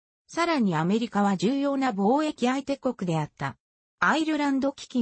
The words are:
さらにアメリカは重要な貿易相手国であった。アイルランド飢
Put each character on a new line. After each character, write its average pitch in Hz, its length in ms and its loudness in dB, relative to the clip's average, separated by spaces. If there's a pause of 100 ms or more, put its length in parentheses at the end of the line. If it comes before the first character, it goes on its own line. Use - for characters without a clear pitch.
(280)
さ 330 180 -2
ら 320 140 0
に 190 160 2
ア 156 80 0
メ 202 160 2
リ 240 100 -4
カ 202 140 0
は 202 140 2
重 240 200 0
要 277 200 0
な 262 160 0
貿 208 300 2
易 269 240 -2
相 277 160 -2
手 277 120 -4
国 240 320 -6
で 165 100 0
あ 156 60 0
っ - 140 -10
た。 139 180 -6 (440)
ア 202 180 2
イ 320 80 0
ル 311 120 0
ラ 285 140 0
ン 269 80 0
ド 277 120 0
飢 - 180 -12 (120)